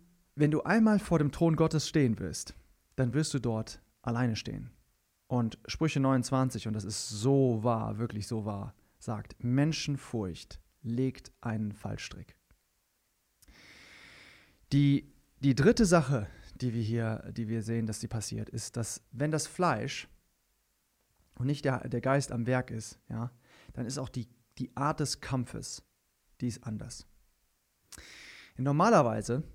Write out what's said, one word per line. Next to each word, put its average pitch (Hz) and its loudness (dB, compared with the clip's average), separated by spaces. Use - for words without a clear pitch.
wenn 147 4
du 156 0
einmal 214 6
vor 175 2
dem 151 4
Thron 165 4
Gottes 160 2
stehen 127 4
wirst, - -8
dann 120 0
wirst 151 0
du 139 2
dort 113 -4
alleine 117 0
stehen. - -8
Und 117 -2
Sprüche 151 0
neunundzwanzig, 131 2
und 107 -2
das 107 -4
ist 107 -6
so 120 2
wahr, 110 0
wirklich 110 -4
so 110 -4
wahr, 104 -6
sagt, - -8
"Menschenfurcht 127 -2
legt 123 -4
einen 107 -4
Fallstrick." - -12
Die, 139 4
die 135 4
dritte 208 6
Sache, 139 4
die 123 -4
wir 117 -2
hier, 113 -2
die 113 -6
wir 113 -2
sehen, 113 -2
dass 110 -6
sie 113 -8
passiert, 110 -6
ist, - -8
dass - -6
wenn 139 -2
das 156 -2
Fleisch 143 -2
und 123 -4
nicht 143 -2
der, 123 -2
der 117 -2
Geist 135 0
am 117 -4
Werk 127 0
ist, 110 -10
ja, 117 -6
dann 123 -6
ist 135 -8
auch 127 -8
die, 120 -8
die - -8
Art 147 -2
des - -4
Kampfes, - -6
die 123 -2
ist 110 -8
anders. - -10
Normalerweise 143 4